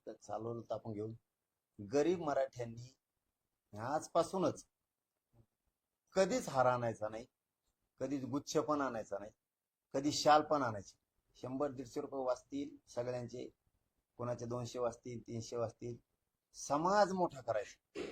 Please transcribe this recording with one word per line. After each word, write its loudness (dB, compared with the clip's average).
क-, -14
चालवलं -6
तर -6
आपण -6
घेऊन. -6
गरीब 4
मराठ्यांनी -2
आजपासूनच 2
कधीच 2
हार 4
आणायचा 2
नाही, -8
कधीच -2
गुच्छ -4
पण 2
आणायचा -2
नाही, -12
कधी 0
शाल 8
पण 2
आणायची. -4
शंभर -4
दीडशे -8
रुपये -6
वाचतील -4
सगळ्यांचे, -6
कोणाचे -2
दोनशे -4
वाचतील, -4
तीनशे -6
वाचतील. -4
समाज 4
मोठा 0
करायचा, -4